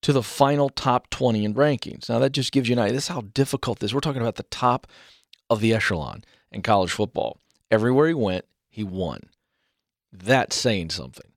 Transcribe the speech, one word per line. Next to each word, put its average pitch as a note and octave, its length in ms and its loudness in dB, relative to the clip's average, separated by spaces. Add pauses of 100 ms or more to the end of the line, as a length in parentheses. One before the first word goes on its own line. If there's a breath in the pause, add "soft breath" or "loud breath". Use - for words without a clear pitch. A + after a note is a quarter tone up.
to D3 120 0
the C3+ 80 2
final C#3+ 480 2
top B2+ 400 -2
twenty A2+ 340 0
in G#2+ 120 -2
rankings. C#3 540 0
Now, A#2 100 2
that C3+ 120 2
just C#3 200 -2
gives B2+ 180 2
you B2 40 4
an A#2+ 60 2
idea. A#2 140 2
This C#3 120 -4
is F3 100 -6
how C3+ 60 -6 (120)
difficult C3 460 -2
this G#2 100 -4
is. A#2 60 -4
We're C#3+ 60 0
talking C3+ 200 -4
about A2+ 140 -2
the - 80 -12
top - 420 0 (640 soft breath)
of A2+ 100 2
the A2 140 4
echelon G2 500 -2 (280 soft breath)
in G2+ 100 -12
college F#2+ 300 2
football. - 480 -4 (320)
Everywhere B2+ 380 4
he E3 40 0
went, G2+ 320 -2 (240)
he G#2+ 140 -8
won. F2+ 380 -6 (920)
That's G#2+ 440 0
saying F#2+ 360 0
something. - 440 -12